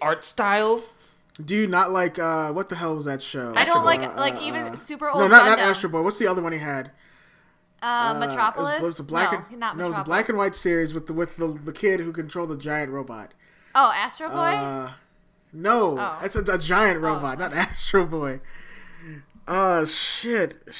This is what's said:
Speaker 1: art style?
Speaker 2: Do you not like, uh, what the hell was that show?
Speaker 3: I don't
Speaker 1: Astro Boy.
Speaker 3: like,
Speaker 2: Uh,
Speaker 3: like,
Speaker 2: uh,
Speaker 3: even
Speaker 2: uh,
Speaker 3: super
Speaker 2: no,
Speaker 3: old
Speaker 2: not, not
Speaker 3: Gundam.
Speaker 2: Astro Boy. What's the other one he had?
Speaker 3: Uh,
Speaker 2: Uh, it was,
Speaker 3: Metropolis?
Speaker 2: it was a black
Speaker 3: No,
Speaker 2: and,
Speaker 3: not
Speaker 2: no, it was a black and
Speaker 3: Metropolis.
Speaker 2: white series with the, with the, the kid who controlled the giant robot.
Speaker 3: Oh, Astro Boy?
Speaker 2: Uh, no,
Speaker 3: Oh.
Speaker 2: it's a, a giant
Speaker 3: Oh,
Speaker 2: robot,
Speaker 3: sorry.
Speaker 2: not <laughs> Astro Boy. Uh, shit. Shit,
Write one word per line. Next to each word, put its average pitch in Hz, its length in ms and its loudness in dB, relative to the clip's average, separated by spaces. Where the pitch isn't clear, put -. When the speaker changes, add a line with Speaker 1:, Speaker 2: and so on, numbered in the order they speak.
Speaker 1:
art 156 240 0
style? 220 580 2
Speaker 2:
Do 160 120 -4
you 214 100 2
not 185 240 4
like, 180 300 0
uh, 160 320 0
what 190 160 -4
the 180 80 -8
hell 165 180 -4
was 147 120 -6
that 135 160 -4
show? 123 320 -8
Speaker 3:
I 247 100 4
don't 339 120 2
Speaker 1:
Astro 339 40 4
Boy. 330 60 2
Speaker 3:
like, 330 140 4
Speaker 2:
Uh, - 200 -6
Speaker 3:
like, 277 160 0
Speaker 2:
uh, - 60 -8
Speaker 3:
even 311 260 -6
Speaker 2:
uh, - 80 -12
Speaker 3:
super 294 300 -10
Speaker 2:
no, 277 160 2
Speaker 3:
old 196 80 6
Speaker 2:
not, 240 140 12
not 226 140 6
Speaker 3:
Gundam. - 40 0
Speaker 2:
Astro 196 280 0
Boy. 160 120 0
What's 202 160 -2
the 214 100 2
other 185 120 0
one 165 120 -2
he 160 80 -4
had? 139 320 -6
Speaker 3:
Uh, 233 40 -4
Speaker 2:
Uh, 240 280 2
it 226 40 -6
was, 233 100 -2
Speaker 3:
Metropolis? 247 540 0
Speaker 2:
it 170 40 0
was 170 140 -4
a 143 40 -10
black 165 280 0
Speaker 3:
No, 175 180 -4
Speaker 2:
and, 240 100 -16
Speaker 3:
not 214 160 -4
Speaker 2:
no, 175 100 -4
it - 20 -2
was 170 100 -2
a 196 60 -4
black 185 240 0
and 214 100 -6
Speaker 3:
Metropolis. - 0 -
Speaker 2:
white 190 240 0
series 165 320 0
with 156 140 -8
the, 165 40 -6
with 165 240 -4
the, 160 280 -4
the 151 80 -8
kid 190 280 0
who 165 120 -6
controlled 160 380 -6
the 151 60 -6
giant 147 360 -4
robot. 123 420 -10
Speaker 3:
Oh, 277 200 6
Astro 254 360 -4
Boy? - 60 -6
Speaker 2:
Uh, 277 560 -2
no, 180 460 4
Speaker 3:
Oh. 170 240 -4
Speaker 2:
it's 196 140 -4
a, 214 40 0
a 185 180 2
giant 180 400 4
Speaker 3:
Oh, 156 100 -6
Speaker 2:
robot, 143 300 -4
Speaker 3:
sorry. 180 120 -4
Speaker 2:
not - 40 -8
<laughs> 175 160 0
Astro - 360 2
Boy. 147 340 -4
Uh, 180 380 4
shit. - 720 -2
Shit, - 80 -14